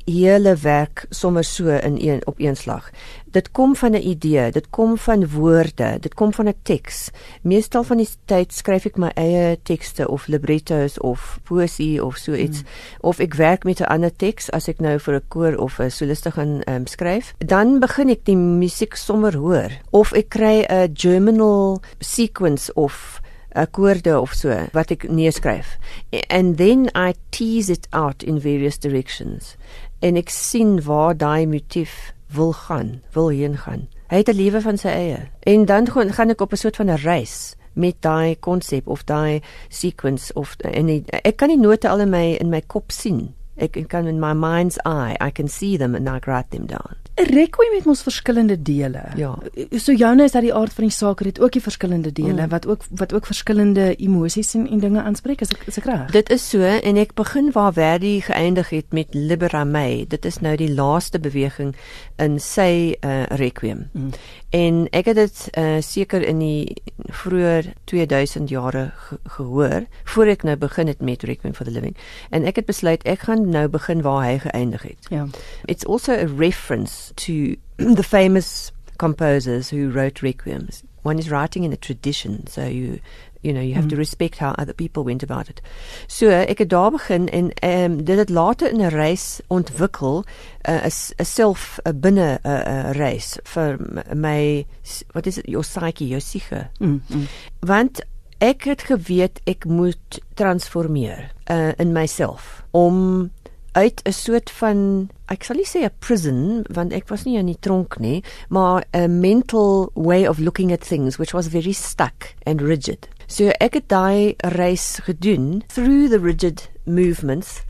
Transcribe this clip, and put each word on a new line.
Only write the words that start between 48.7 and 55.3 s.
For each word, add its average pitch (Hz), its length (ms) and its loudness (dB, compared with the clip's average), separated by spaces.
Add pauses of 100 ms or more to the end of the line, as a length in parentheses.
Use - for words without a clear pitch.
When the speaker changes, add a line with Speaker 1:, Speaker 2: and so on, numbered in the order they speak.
Speaker 1:
Ja. 143 200 -4 (420)
Speaker 2:
So 285 140 2
joune 247 320 8
is 269 80 6
dat 247 100 2
die 233 120 2
aard 220 200 0
van 220 100 -2
die 214 100 2
saak, 202 260 0
het 196 200 -4
ook 247 120 6
die 254 100 0
verskillende 175 500 -2
dele 160 320 0
Speaker 1:
Mm. 160 60 0
Speaker 2:
wat 170 180 -2
ook, 208 220 -2
wat 185 240 -4
ook 214 120 -2
verskillende 202 720 2
emosies 190 600 0
en, 233 140 -2
en 214 100 0
dinge 202 220 2
aanspreek. 214 400 -4